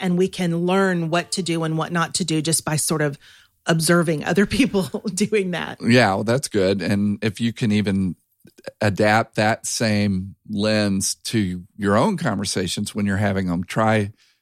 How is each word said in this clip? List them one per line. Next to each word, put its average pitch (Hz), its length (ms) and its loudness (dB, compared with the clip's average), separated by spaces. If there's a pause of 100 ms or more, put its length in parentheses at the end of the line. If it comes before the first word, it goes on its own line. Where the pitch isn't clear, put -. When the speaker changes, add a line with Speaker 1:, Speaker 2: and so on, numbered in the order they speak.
Speaker 1:
and 180 160 0
we 185 120 2
can 170 360 -2
learn 180 460 2
what 170 220 -2
to 190 100 -4
do 165 220 -2
and 160 120 -2
what 156 160 -4
not 165 220 -2
to 185 100 -2
do 160 160 0
just 156 240 -2
by 156 120 -2
sort 151 260 -2
of 143 160 -2 (480)
observing 160 580 2
other 196 220 2
<laughs> 208 100 -6
people 196 280 2 (280)
doing 202 380 0
that. - 320 -6
Speaker 2:
Yeah, 113 320 6
well, 104 100 -2
that's 120 240 0
good. 98 320 2
And 101 420 0
if 107 160 -4
you 117 140 0
can 107 200 -2
even 98 440 0 (640)
adapt 107 560 2
that 110 300 0
same 104 680 -2 (140)
lens 104 680 0
to 90 460 -2 (140)
your 101 200 2
own 180 200 2
conversations 101 760 -4
when 104 120 -2
you're 98 100 0
having 98 320 0
them, 87 160 -2
try, 110 480 0 (300)